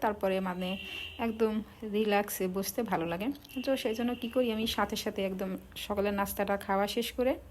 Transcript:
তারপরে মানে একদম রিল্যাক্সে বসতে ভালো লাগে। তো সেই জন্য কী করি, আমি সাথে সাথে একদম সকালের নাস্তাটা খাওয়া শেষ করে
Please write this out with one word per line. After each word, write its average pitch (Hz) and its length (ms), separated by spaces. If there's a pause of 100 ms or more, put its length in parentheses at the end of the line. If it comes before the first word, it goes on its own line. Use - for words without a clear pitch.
তারপরে 196 380
মানে 180 300 (500)
একদম 220 340 (380)
রিল্যাক্সে 208 600
বসতে 196 300
ভালো 185 240
লাগে। 175 200 (360)
তো 277 140
সেই 226 180
জন্য 240 200
কী 240 140
করি, 254 220
আমি 220 160
সাথে 208 280
সাথে 208 300
একদম 190 240 (280)
সকালের 202 360
নাস্তাটা 202 440
খাওয়া 196 300
শেষ 233 240
করে 254 220 (180)